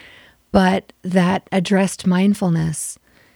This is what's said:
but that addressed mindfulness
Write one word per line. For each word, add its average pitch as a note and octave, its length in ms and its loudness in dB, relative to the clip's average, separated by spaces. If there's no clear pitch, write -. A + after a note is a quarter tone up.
but F#3+ 420 0
that F#3 500 0
addressed F#3+ 520 0
mindfulness F3+ 920 -2